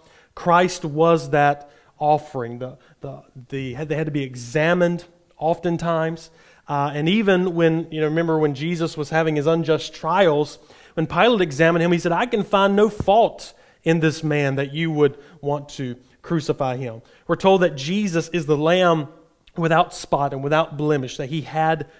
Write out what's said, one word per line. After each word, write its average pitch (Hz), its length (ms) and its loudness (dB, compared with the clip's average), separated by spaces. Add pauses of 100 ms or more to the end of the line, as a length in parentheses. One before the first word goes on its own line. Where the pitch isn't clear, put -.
(340)
Christ 175 520 2
was 156 440 2
that 143 400 2 (280)
offering. 135 640 -2
The, 131 180 -12 (240)
the, 135 200 -14 (280)
the, 131 240 -6 (100)
they 151 100 -4
had 156 120 -2
to 151 60 -6
be 143 100 -2
examined 156 800 0 (320)
oftentimes. 165 960 -2 (360)
Uh, 143 280 -2
and 151 160 0
even 190 440 2
when, 165 380 2
you 156 80 -6
know, 156 60 2
remember 160 320 0
when 151 160 0
Jesus 160 420 -4
was 151 140 -6
having 160 260 0
his 143 100 -2
unjust 160 460 0
trials, 160 640 2 (360)
when 160 120 -2
Pilate 190 360 2
examined 165 400 2
him, 175 100 2
he 175 60 2
said, 170 140 -2
"I 180 120 0
can 226 180 -2
find 196 320 2
no 214 140 4
fault 208 640 0 (300)
in 165 180 2
this 156 240 0
man 147 300 0
that 135 180 -6
you 165 180 -4
would 147 280 2 (240)
want 143 280 -6
to 123 260 -10 (260)
crucify 143 560 -4
him." 113 240 -10 (240)
We're 165 100 0
told 190 240 4
that 160 160 2
Jesus 165 520 -2
is 165 180 -4
the 147 100 2
Lamb 165 520 2 (480)
without 165 360 0
spot 143 400 -4
and 135 100 -8
without 151 360 -2
blemish, 147 400 -2
that 139 100 -8
he 151 140 -6
had 156 440 -2 (140)